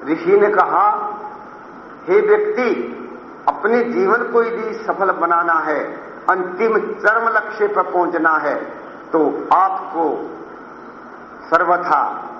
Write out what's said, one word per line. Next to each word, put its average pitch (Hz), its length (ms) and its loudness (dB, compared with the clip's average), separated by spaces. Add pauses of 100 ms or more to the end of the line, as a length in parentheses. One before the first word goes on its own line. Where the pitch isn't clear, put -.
ऋषि 165 320 4
ने 208 80 6
कहा, 190 640 2 (920)
"हे 202 120 6
व्यक्ति, 214 500 2 (760)
अपने 233 360 2
जीवन 233 480 0
को 233 100 6
यदि 220 320 -4
सफल 190 360 0
बनाना 170 440 2
है, 151 300 0 (460)
अंतिम 202 480 0
चरम 220 500 0
लक्ष्य 214 400 0
पर 185 140 0
पहुंचना 165 480 2
है, 147 240 0 (580)
तो 151 400 2
आपको 160 840 0 (1120)
सर्वथा 170 880 2